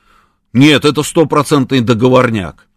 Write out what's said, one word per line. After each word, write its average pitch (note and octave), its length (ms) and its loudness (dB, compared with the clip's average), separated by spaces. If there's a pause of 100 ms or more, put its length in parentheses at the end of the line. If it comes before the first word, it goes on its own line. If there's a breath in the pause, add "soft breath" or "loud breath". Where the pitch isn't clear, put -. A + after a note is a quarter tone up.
(540)
Нет, C#3 320 2
это D3 180 -2
стопроцентный C#3+ 800 -2
договорняк. A#2 960 -2